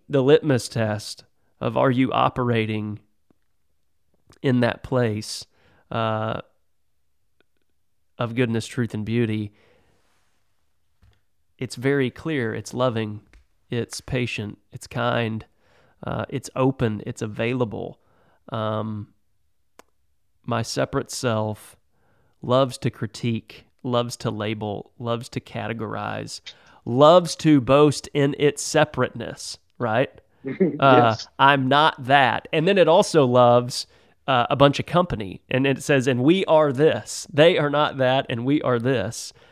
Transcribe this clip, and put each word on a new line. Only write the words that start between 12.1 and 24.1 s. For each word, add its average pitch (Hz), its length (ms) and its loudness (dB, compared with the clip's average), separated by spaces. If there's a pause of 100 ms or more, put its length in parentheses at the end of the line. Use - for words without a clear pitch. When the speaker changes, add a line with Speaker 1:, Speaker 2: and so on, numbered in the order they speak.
Speaker 1:
It's 110 200 -12
loving, 113 480 -4 (480)
it's - 320 -6
patient, 117 560 -6 (140)
it's - 160 -18
kind, 117 580 -4 (600)
uh, 117 240 -6
it's - 260 -10
open, 127 500 0
it's 123 160 -10
available. 113 800 -6 (500)
Um, 110 640 -6 (1300)
my 117 160 -4
separate 135 500 -6
self 107 640 -4 (640)
loves 123 380 0
to 120 120 -4
critique, - 760 -8 (180)
loves 120 340 -2